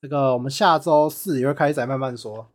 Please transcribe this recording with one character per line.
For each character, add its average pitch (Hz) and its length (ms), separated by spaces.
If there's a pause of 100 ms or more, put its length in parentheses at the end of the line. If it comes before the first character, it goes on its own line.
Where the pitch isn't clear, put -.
这 143 60
个 135 260
我 123 60
们 127 100
下 165 300
周 151 280
四 151 320
也 123 60
会 143 80
开 147 180
宅 139 140
慢 135 140
慢 131 180
说。 113 380